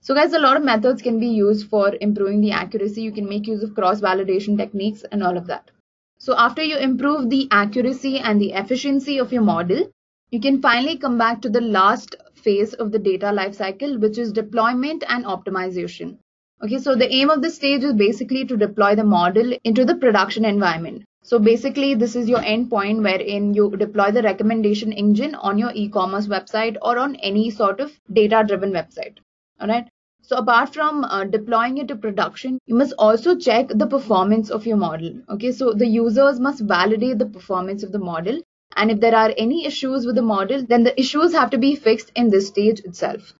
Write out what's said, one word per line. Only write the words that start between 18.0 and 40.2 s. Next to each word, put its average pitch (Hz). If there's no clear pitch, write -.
to 262
deploy 208
the 214
model 202
into 233
the 339
production 214
environment. 180
So 240
basically, 269
this 226
is 240
your 240
endpoint 214
wherein 202
you 202
deploy 208
the 240
recommendation 214
engine 208
on 202
your 240
e-commerce 202
website 214
or 240
on 269
any 208
sort 202
of 294
data-driven 208
website. -
All -
right. 233
So -
apart 240
from, 302
uh, 196
deploying 226
it 277
to 277
production, 208
you 226
must 269
also 226
check 240
the 220
performance 214
of 214
your 226
model. 165
Okay, 220
so 247
the 214
users 233
must 277
validate 208
the 220
performance 190
of 190
the 208
model. 175
And 214
if 214
there 226
are 220
any 269
issues 262
with 240
the 214